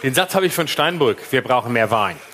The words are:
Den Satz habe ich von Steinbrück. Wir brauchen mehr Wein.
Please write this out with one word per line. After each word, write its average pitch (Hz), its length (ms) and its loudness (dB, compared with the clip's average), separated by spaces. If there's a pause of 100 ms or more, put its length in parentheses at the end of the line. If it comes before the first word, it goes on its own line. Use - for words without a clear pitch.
Den 131 120 -2
Satz 180 200 0
habe 190 120 2
ich 175 80 0
von 160 140 -2
Steinbrück. 151 500 0 (120)
Wir 131 120 0
brauchen 120 300 0
mehr 113 180 2
Wein. 101 260 0 (180)